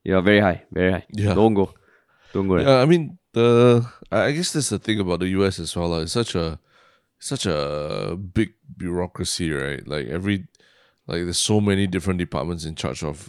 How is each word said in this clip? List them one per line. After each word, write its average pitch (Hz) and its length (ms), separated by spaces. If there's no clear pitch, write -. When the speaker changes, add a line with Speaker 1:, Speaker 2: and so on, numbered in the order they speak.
Speaker 1:
You're 95 200
very 104 180
high, 92 220
very 90 260
high. - 140
Speaker 2:
Yeah. 104 220
Speaker 1:
Don't 107 200
go. 98 160
Don't 98 160
go 92 100
there." - 80
Speaker 2:
Yeah, 131 160
I 135 40
mean, 160 320
the, 120 520
I, 98 160
I 139 60
guess 170 200
that's 147 180
the 101 80
thing 107 220
about 90 200
the 92 80
U 95 160
S 95 140
as 82 180
well, 85 140
lah. 82 80
It's 80 140
such 120 220
a, 82 240
such - 280
a 78 680
big 98 380
bureaucracy, 87 760
right? 69 340
Like, 71 220
every, 92 380
like, 85 180
there's 87 140
so 107 220
many 101 260
different 92 320
departments 82 460
in 80 100
charge - 280
of 73 260